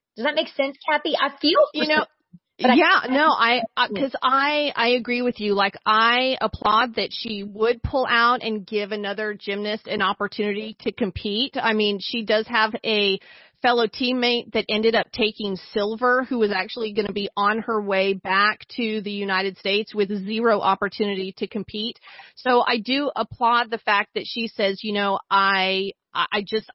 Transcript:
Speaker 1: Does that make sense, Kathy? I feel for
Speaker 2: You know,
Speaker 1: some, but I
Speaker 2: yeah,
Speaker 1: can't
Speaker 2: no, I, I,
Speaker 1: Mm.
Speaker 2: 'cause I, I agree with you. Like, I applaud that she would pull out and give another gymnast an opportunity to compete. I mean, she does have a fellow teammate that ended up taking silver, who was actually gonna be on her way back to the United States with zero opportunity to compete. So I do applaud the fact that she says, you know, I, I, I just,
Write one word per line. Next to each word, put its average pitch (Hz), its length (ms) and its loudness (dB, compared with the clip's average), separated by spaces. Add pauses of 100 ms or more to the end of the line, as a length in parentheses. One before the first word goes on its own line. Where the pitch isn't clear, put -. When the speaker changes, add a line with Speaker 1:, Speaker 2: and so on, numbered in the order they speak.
(160)
Speaker 1:
Does 220 80 -4
that 285 100 0
make 311 140 -2
sense, 269 280 -4 (140)
Kathy? 302 260 0
I 285 120 0 (120)
feel 330 200 4 (120)
for 302 120 -2
Speaker 2:
You 311 40 -2
know, 302 100 2
Speaker 1:
some, - 80 0 (520)
but 247 120 4
I 226 40 8
Speaker 2:
yeah, 330 280 6
Speaker 1:
can't 247 100 -2
Speaker 2:
no, 294 160 4
I, 240 340 2 (140)
I, 240 100 0
Speaker 1:
Mm. 208 140 -4
Speaker 2:
'cause 269 200 -2
I, 277 540 2
I 233 140 0
agree 247 340 0
with 247 160 -2
you. 208 160 0
Like, 196 220 0 (100)
I 233 540 4
applaud 220 560 0
that 202 160 -4
she 208 320 -8
would 220 400 -2
pull 262 260 0
out 240 320 4
and 214 240 -4
give 208 240 -4
another 208 440 -4
gymnast 208 520 -6
an 202 160 -4
opportunity 208 800 -4
to 233 100 -6
compete. 214 640 -4
I 226 160 0
mean, 208 280 0
she 233 240 -6
does 220 240 0
have 220 260 0 (100)
a 202 360 0 (420)
fellow 240 240 4
teammate 240 680 -2
that 214 160 -2
ended 220 260 2
up 208 180 0
taking 214 440 -2 (160)
silver, 233 520 0
who 247 140 -4
was 214 120 2
actually 214 420 -4
gonna 202 200 -2
be 196 240 -4
on 202 240 2
her 220 200 -2
way 196 320 0
back 196 480 0 (160)
to 220 240 -2
the 202 100 -8
United 196 460 -2
States 208 380 -2
with 208 140 0 (160)
zero 220 360 0
opportunity 196 800 -2
to 208 80 -6
compete. 214 520 -8 (380)
So 247 280 2
I 247 140 0
do 262 380 0
applaud 233 540 0
the 226 80 -4
fact 208 360 0
that 202 120 -6
she 226 220 -4
says, 196 360 -2
you 214 80 -4
know, 202 260 0 (120)
I, 196 600 2 (220)
I, 170 180 0
I 208 140 -2
just, 220 280 -4